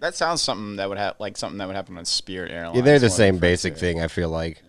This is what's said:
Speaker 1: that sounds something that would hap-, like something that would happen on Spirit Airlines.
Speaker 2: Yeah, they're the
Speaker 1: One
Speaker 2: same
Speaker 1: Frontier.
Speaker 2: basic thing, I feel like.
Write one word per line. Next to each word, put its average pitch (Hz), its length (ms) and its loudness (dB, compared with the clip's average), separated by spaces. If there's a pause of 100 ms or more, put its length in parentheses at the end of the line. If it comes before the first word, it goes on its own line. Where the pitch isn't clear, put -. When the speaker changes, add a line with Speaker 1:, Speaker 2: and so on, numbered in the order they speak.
Speaker 1:
that 175 120 -4
sounds 165 300 0
something 104 320 -4
that 98 120 -4
would 98 120 -6
hap-, 101 200 -4
like 101 160 -8
something 95 220 -8
that 98 80 -6
would 95 100 -6
happen 95 220 -10
on 87 80 -12
Spirit 92 460 -6
Airlines. 85 240 -6
Speaker 2:
Yeah, 123 80 2
they're 143 160 8
the 120 80 6
Speaker 1:
One 101 40 6
Speaker 2:
same 98 240 6
Speaker 1:
Frontier. 87 140 4
Speaker 2:
basic 90 280 0
thing, 85 260 0
I 82 40 -2
feel 85 220 -2
like. 82 400 -6